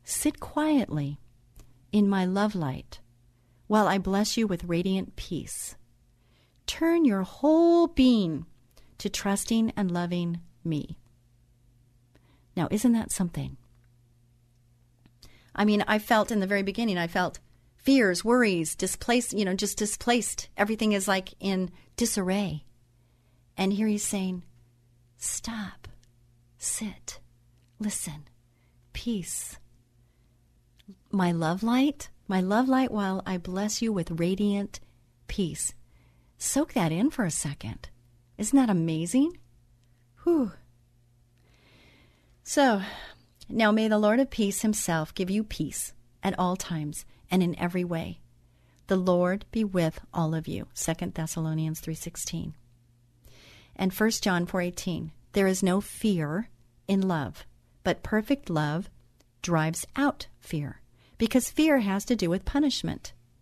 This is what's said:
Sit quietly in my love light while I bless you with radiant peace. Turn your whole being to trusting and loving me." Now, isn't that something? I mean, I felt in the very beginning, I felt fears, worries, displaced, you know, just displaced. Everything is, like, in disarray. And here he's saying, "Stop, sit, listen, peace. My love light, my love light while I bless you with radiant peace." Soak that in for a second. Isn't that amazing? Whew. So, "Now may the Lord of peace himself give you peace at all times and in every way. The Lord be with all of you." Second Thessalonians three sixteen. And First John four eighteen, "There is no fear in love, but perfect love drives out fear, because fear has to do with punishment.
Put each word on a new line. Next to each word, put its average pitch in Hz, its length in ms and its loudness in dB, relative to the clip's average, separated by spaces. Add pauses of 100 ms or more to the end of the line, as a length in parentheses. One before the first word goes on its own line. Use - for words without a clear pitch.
Sit - 360 -2
quietly 220 800 0 (720)
in 208 160 6
my 190 160 2
love 202 300 0
light 147 460 -6 (640)
while 214 200 4
I 190 120 2
bless 196 380 0
you 226 100 2
with 180 180 -4
radiant 180 520 -2
peace. - 600 -10 (920)
Turn 330 380 2
your 196 180 4
whole 339 640 6
being 202 580 4 (520)
to - 100 -6
trusting 220 680 0
and 190 140 0
loving 175 500 -2 (220)
me." 160 360 -6 (1600)
Now, - 140 0
isn't 226 220 4
that 226 200 0
something? 143 440 -4 (2000)
I 202 100 2
mean, 208 220 4
I 214 120 2
felt 214 320 2
in 214 100 2
the 185 60 0
very 196 160 0
beginning, 202 360 -2
I 170 80 -2
felt 170 320 -2 (380)
fears, 220 480 4
worries, 214 500 4
displaced, 240 600 -2
you 202 100 0
know, 185 100 0
just 196 220 -2
displaced. - 800 -2
Everything 214 360 2
is, 196 140 0
like, 190 320 -2
in 185 320 -2 (260)
disarray. 190 680 -2 (920)
And 196 160 2
here 214 120 0
he's 208 160 0
saying, 185 400 -4 (760)
"Stop, - 680 -8 (720)
sit, - 640 -8 (580)
listen, 160 480 -6 (680)
peace. - 640 -6 (1500)
My 185 200 2
love 165 320 0
light, 254 460 2 (180)
my 190 140 2
love 208 280 2
light 262 220 2
while 190 360 -2
I 185 100 -4
bless 185 460 -4
you 226 100 0
with 170 260 -2
radiant 202 600 0 (480)
peace." - 460 -4 (640)
Soak - 340 -2
that 170 180 2
in 202 200 2
for 247 140 -2
a 165 60 0
second. - 600 -8 (480)
Isn't 214 200 2
that 254 120 4
amazing? 175 680 0 (880)
Whew. 285 280 2 (1900)
So, 240 400 4 (640)
"Now 220 220 4
may 220 180 4
the 214 100 4
Lord 214 220 4
of 269 100 2
peace 196 320 0
himself 170 520 0
give 185 160 -2
you 214 140 0
peace - 480 -6 (300)
at 190 160 -2
all 180 180 0
times 156 480 -6 (260)
and 185 120 4
in 170 160 0
every 180 260 -2
way. 165 360 -6 (680)
The 196 80 2
Lord 180 540 2
be 226 140 0
with 175 360 0 (120)
all 160 220 0
of 160 120 -4
you." - 280 -8
Second 165 400 -4
Thessalonians 160 640 -4
three 160 140 -8
sixteen. 165 600 -10 (1200)
And 185 200 0
First 220 280 0
John 175 220 2
four 185 160 -2
eighteen, 170 520 -6 (200)
"There 196 140 4
is 190 160 2
no 190 180 2
fear 185 720 -2 (360)
in 196 220 2
love, 156 380 -4 (360)
but - 200 0
perfect 220 480 -2
love 151 400 -2 (500)
drives 160 460 0 (100)
out 269 300 -2 (120)
fear, - 440 -8 (340)
because 233 340 2
fear 302 300 4
has 196 240 0
to 247 120 0
do 185 120 -2
with 180 160 -2
punishment. - 680 -2 (280)